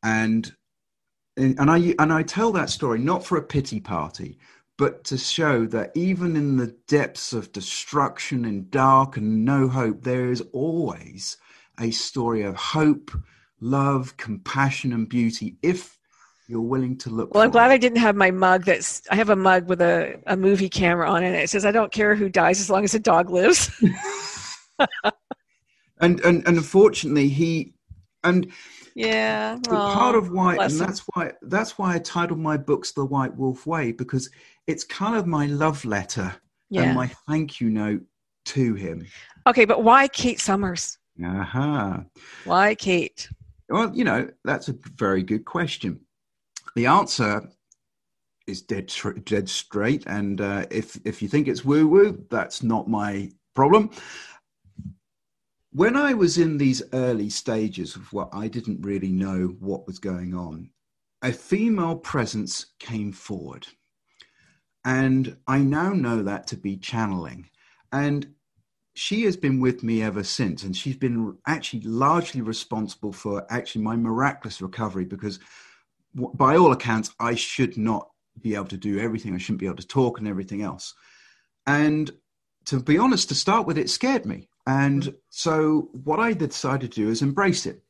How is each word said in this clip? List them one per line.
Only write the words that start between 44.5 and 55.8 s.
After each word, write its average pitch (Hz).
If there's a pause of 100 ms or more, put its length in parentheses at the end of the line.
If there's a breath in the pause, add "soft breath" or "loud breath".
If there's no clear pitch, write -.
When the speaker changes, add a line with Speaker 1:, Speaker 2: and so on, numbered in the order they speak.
Speaker 1:
a 139 (180)
very 95
good 107
question. 147 (800)
The 120
answer 123 (960)
is -
dead 98
tr-, -
dead 101
straight, 113
and, 101
uh, 101
if, -
if 107
you 107
think 143
it's -
woo-woo, 160
that's 107
not 113
my 104 (240)
problem. 196 (1800 loud breath)
When 208